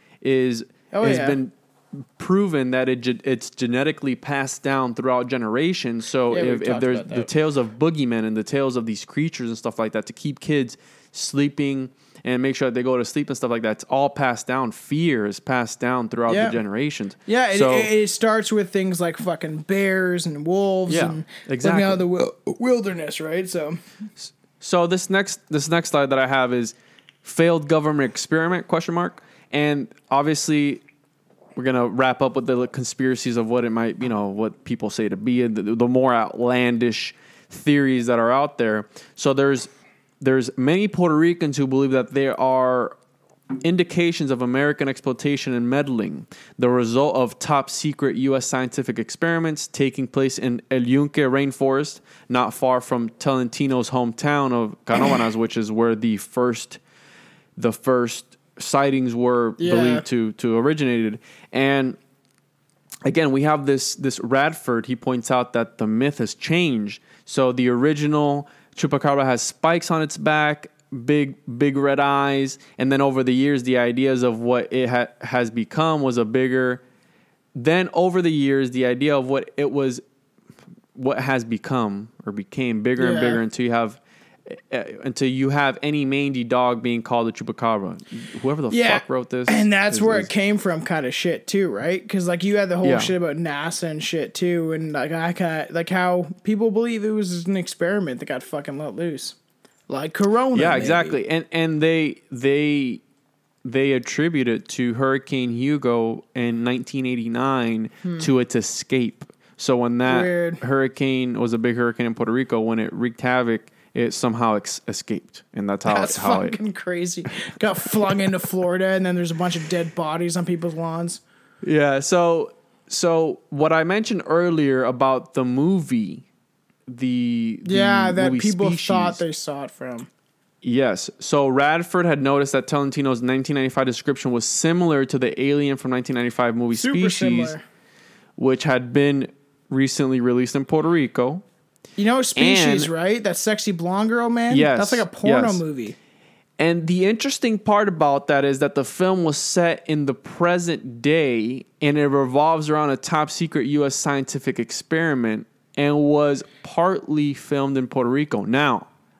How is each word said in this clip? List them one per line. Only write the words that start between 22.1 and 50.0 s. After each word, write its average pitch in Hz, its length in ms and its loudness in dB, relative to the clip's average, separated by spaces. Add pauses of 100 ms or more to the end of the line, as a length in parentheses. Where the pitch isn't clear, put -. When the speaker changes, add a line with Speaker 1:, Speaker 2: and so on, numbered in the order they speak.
Speaker 2:
wilderness, 196 600 -2
right? 165 300 -4
So, 165 280 -4 (840)
Speaker 1:
So 175 280 2
this 180 220 -2
next, 196 400 0
this 147 200 -2
next 170 200 0
slide 139 220 2
that 135 80 4
I 131 80 4
have 127 260 2
is 120 220 -2 (460)
failed 165 460 2
government 151 420 2
experiment, 165 600 -2
question 170 240 0
mark. 175 280 -4 (300)
And 143 420 0 (160)
obviously, 147 720 0 (760)
we're 131 100 -6
gonna 127 220 2
wrap 123 340 2
up 131 160 2
with 120 100 -2
the 123 220 0
conspiracies 127 680 -2
of 113 120 0
what 120 160 2
it 117 40 -2
might, 113 320 -2
you 127 80 -2
know, 104 200 -2
what 104 340 -4
people 113 260 -6
say 107 200 -2
to 95 80 -4
be, 123 260 0
and 113 120 0
the, 104 200 -2
the 120 140 2
more 127 260 2
outlandish 120 960 0 (360)
theories 135 580 2
that 120 100 4
are 117 140 4
out 143 260 0
there. 107 300 0 (260)
So 139 200 2
there's, 139 340 2 (520)
there's 131 380 2
many 170 300 2
Puerto 175 280 2
Ricans 160 420 2
who 139 100 0
believe 135 240 2
that 127 220 0
there 135 260 0
are 127 560 2 (680)
indications 170 680 0
of 127 100 -2
American 143 460 0
exploitation 135 640 -2
and 120 160 0
meddling, 123 560 -2 (320)
the 123 120 4
result 123 480 2
of 123 220 0
top 143 300 0
secret 139 460 -2
U 135 200 0
S 127 100 -2
scientific 127 520 -2
experiments 165 680 -2
taking 135 400 -2